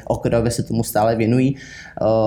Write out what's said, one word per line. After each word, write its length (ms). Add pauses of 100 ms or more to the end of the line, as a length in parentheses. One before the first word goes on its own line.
okrajově 440
se 120
tomu 200
stále 320
věnují, 400
eh, 480 (240)